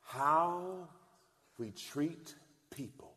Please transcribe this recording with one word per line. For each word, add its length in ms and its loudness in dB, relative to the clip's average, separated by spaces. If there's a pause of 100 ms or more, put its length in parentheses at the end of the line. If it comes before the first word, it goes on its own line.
How 880 2 (680)
we 140 -6
treat 640 -6 (360)
people 460 -14